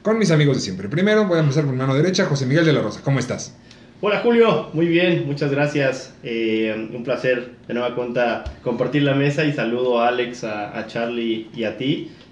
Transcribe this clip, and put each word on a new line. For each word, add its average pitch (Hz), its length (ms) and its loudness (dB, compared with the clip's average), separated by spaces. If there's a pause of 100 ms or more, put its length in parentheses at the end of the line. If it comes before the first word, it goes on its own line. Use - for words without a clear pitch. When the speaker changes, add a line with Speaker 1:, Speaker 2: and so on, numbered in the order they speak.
Speaker 1:
con 220 160 0
mis 190 140 2
amigos 147 260 4
de - 40 -2
siempre. 95 260 -8
Primero 208 380 2
voy 175 120 2
a 160 40 4
empezar 147 240 2
por 135 80 -2
mi 127 60 -2
mano 135 160 0
derecha, 185 300 2
José 139 200 -2
Miguel 151 200 4
de 156 80 4
la 120 80 2
Rosa. 101 220 -6
¿Cómo 135 160 2
estás? - 360 -6 (460)
Speaker 2:
Hola, 202 220 0
Julio, 226 500 4
muy 165 140 2
bien, 165 400 2
muchas 143 240 -2
gracias. 143 640 0 (100)
Eh, 110 720 -2
un 117 80 -8
placer 127 520 -2 (120)
de 117 60 -8
nueva 120 220 -2
cuenta 120 500 -2 (180)
compartir 123 400 0
la 139 100 2
mesa 143 300 0
y 147 80 2
saludo 120 500 0
a 117 60 4
Alex, 123 380 -2
a, 104 320 -8
a 110 100 -8
Charlie 117 680 -4
y 113 120 -4
a 104 120 -4
ti. 147 320 -2 (220)